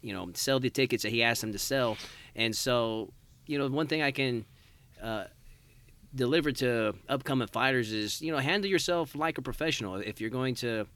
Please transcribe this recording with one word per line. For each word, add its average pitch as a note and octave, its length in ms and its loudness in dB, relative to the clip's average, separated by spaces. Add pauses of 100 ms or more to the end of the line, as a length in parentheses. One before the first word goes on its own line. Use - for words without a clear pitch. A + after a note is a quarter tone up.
you G#2 140 -8
know, F2+ 180 -6
sell C3+ 260 2
the B2+ 120 2
tickets B2 320 2
that G#2+ 80 0
he A#2 120 2
asked A#2 200 2
them A2+ 100 -2
to G2 60 -4
sell. B2 400 0 (360)
And A2+ 220 0
so, A2+ 560 0 (340)
you D3 120 -2
know, C#3+ 100 2
one C#3+ 200 0
thing D#3 120 0
I C#3+ 100 2
can, B2+ 360 0 (560)
uh, A2 220 -4 (920)
deliver C#3+ 380 2
to A#2 420 2 (160)
upcoming C3 380 0
fighters A#2+ 440 2
is, G#2+ 300 -4
you D#3 100 -2
know, D3+ 60 0
handle F#3+ 320 0
yourself E3+ 440 2
like D#3 220 0
a C#3 60 -6
professional. B2+ 540 -2
If G2+ 220 -6
you're A2 120 -2
going B2+ 260 0
to A2+ 400 -2